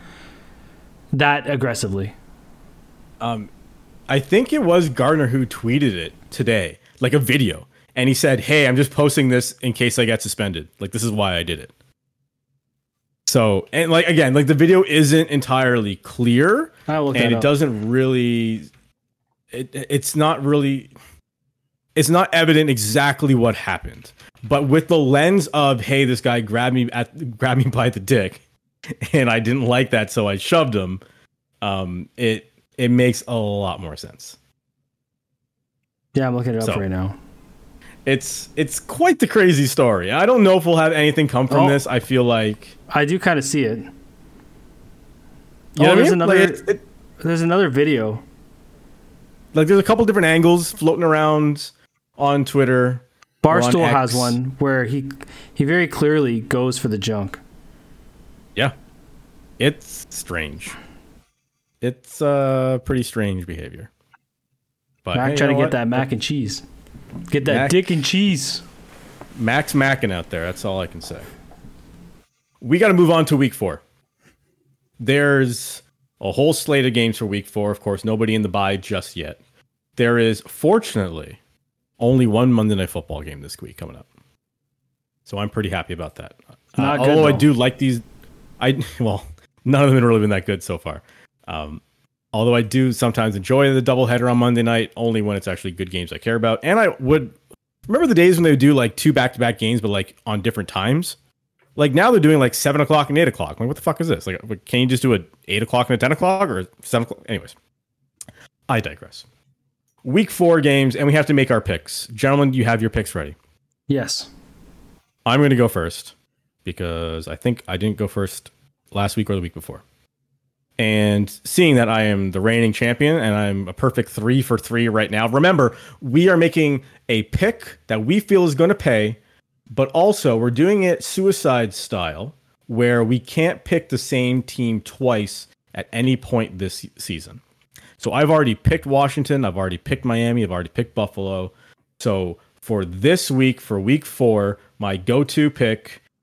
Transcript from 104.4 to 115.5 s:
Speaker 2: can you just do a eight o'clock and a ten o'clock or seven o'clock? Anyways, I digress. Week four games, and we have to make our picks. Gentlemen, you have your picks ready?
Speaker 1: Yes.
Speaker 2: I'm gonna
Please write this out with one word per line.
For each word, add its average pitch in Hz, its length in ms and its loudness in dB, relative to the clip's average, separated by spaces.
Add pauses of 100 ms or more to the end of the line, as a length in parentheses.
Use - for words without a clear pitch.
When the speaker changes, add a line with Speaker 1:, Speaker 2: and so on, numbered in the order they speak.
Speaker 2:
can 123 140 0
you 127 60 2
just 127 160 0
do 123 120 4
a 92 60 0 (260)
eight 101 160 -2
o'clock 120 260 0
and 127 60 0
a 107 40 2
ten 131 140 0
o'clock 185 380 0
or 92 160 -4 (160)
seven 117 220 -2
o'clock? - 240 -14
Anyways, - 260 -8 (1120)
I 117 120 0
digress. - 440 -12 (800)
Week 175 260 0
four 170 300 4
games, 139 360 2
and 143 100 0
we 143 80 4
have 151 120 2
to 151 80 2
make 135 160 4
our 110 120 2
picks. - 460 -8
Gentlemen, 135 440 2
you 127 120 0
have 113 180 0
your 113 80 0
picks - 240 -6
ready? 78 220 -8 (500)
Speaker 1:
Yes. 127 420 -4 (960)
Speaker 2:
I'm 123 160 2
gonna 139 160 4